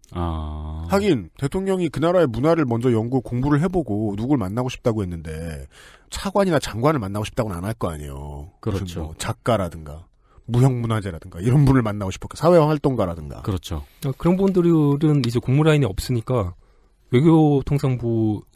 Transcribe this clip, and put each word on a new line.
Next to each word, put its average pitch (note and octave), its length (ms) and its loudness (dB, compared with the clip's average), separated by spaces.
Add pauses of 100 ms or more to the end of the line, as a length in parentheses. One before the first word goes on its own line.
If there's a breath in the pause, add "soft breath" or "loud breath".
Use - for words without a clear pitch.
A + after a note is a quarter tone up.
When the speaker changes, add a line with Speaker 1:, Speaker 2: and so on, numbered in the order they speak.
(120)
Speaker 1:
아. D#2+ 760 -6
Speaker 2:
하긴 E3 500 0
대통령이 F#3 520 -2
그 - 100 -6
나라의 E3+ 260 4
문화를 C#3+ 380 2
먼저 A#2 280 0
연구 A#2 280 0
공부를 C3+ 420 0
해보고 A2 540 -2
누굴 B2 220 0
만나고 A2 300 -4
싶다고 A2 340 -2
했는데 D#2+ 640 -8 (440 loud breath)
차관이나 F#3+ 480 0
장관을 C3+ 420 0
만나고 G2+ 240 -6
싶다고는 G#2+ 320 -4
안 E2+ 80 -8
할 A2 100 -4
거 - 160 -4
아니에요. D2 600 -12 (120)
무슨 G2 160 -4
Speaker 1:
그렇죠. F2 240 -8
Speaker 2:
뭐 D#2+ 160 -12
작가라든가 E2+ 880 -6 (400 soft breath)
무형문화재라든가 A2+ 960 0
이런 B2 240 4
분을 C3 180 6
만나고 G#2 280 -4
싶었고 - 260 -12
사회활동가라든가. C#3 1080 2
Speaker 1:
그렇죠. E2+ 420 -6 (200)
Speaker 3:
어, C3+ 140 -2
그런 F3+ 180 2
분들은 D#3+ 920 4
이제 A#2+ 120 0
공무 C3 240 2
라인이 D3+ 240 4
없으니까 A2+ 680 -2 (560)
외교통상부 C3 1300 2 (140)